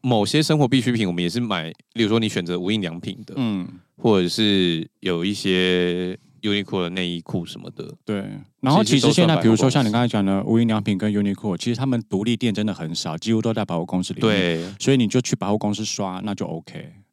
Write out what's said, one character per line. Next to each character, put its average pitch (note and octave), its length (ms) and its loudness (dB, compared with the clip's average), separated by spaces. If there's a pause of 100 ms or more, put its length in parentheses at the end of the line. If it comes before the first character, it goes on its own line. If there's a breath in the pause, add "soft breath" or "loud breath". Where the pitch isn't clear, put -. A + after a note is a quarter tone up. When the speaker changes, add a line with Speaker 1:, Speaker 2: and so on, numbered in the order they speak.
Speaker 1:
某 A2+ 220 4
些 D3 160 2
生 D#3 160 2
活 C#3+ 120 4
必 C3+ 120 4
需 B2 120 0
品， A2 120 0
我 F2+ 80 0
们 F2 80 -2
也 F2 80 0
是 A#2 120 -2
买， F#2 280 -2 (260)
例 A2+ 100 2
如 G2+ 40 2
说 A2+ 120 4
你 A2 80 0
选 F2+ 180 -4
择 F2 100 -2
无 F2+ 140 -2
印 A2 100 0
良 E2+ 200 -6
品 F2+ 260 -10
的， - 100 -16
Speaker 2:
嗯。 G#2+ 300 -2 (300)
Speaker 1:
或 G2+ 260 4
者 F2 60 2
是 F#2 600 2 (120)
有 F2 240 -2
一 G2+ 80 0
些 F2+ 840 0 (260)
Uniqlo G2+ 400 -2
的 E2+ 80 -4
内 F2+ 180 -4
衣 E2+ 140 -6
裤 E2+ 240 -6
什 - 120 -16
么 - 120 -14
的。 - 200 -14 (140)
Speaker 2:
对， G2+ 180 -4 (380)
然 C3 120 2
后 G#3 120 6
其 D3 140 2
实 D3 120 4
现 - 0 -
在， - 0 -
Speaker 1:
其 D3 60 4
实 F3 100 6
都 - 0 -
算 - 0 -
百 D#3+ 100 4
货 - 0 -
公 - 60 0
司。 - 0 -
Speaker 2:
比 A#2 60 4
如 A2 80 6
说 C3 140 4
像 C3+ 140 2
你 A2 60 2
刚 A#2 100 2
才 B2 60 2
讲 A2 160 0
的 G2 220 0
无 A2+ 160 2
印 A#2 80 2
良 G#2+ 120 0
品 G2+ 180 0
跟 G#2 120 0
Uniqlo， G2+ 460 -2
其 A#2 160 -4
实 A2+ 40 -2
他 C3+ 100 -2
们 A#2+ 140 0 (100)
独 G2 140 0
立 A#2 120 0
店 A#2 160 0
真 G#2 120 -2
的 G#2 100 -2
很 E2 200 -8
少， D#2+ 220 -6
几 A2 160 -2
乎 A2 80 4
都 A2+ 140 0
在 G#2+ 100 -2
百 - 100 -4
货 E2 120 -2
公 F#2 180 -2
司 - 80 -8
里 F2+ 80 -8
面。 A2+ 100 4
Speaker 1:
对。 F2+ 480 0
Speaker 2:
所 C3+ 140 2
以 C3+ 60 6
你 A#2 100 2
就 B2+ 100 2
去 - 160 0
百 G2+ 140 -4
货 G#2 80 2
公 G#2 180 -2
司 G#2+ 80 -6
刷， F#2+ 400 -6
那 G#2 120 -6
就 F#2+ 120 -6
OK。 - 460 -12 (200)